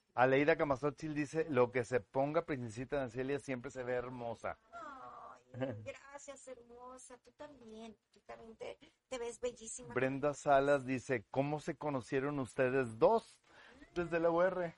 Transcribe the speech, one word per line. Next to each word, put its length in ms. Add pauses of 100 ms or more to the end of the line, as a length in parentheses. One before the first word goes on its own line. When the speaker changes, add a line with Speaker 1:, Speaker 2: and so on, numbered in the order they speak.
(140)
Speaker 1:
Aleida 420
Camasochil 580
dice, 360
"Lo 220
que 100
se 180
ponga 460
Princesita 540
Ana 100
Celia 300
siempre 320
se 100
ve 120
hermosa." 600 (140)
Speaker 2:
Ay, 720 (100)
Speaker 1:
<laughs> 320
Speaker 2:
gracias, 600
hermosa. 720
Tú 140
también, 640 (160)
tú 80
también 360
te, 220 (300)
te 100
ves 220
bellísima. 540
Speaker 1:
Brenda 400
Salas 520
dice, 460
"¿Cómo 260
se 180
conocieron 600
ustedes 640
dos?" 400 (540)
Desde 260
la 100
U 120
R. 360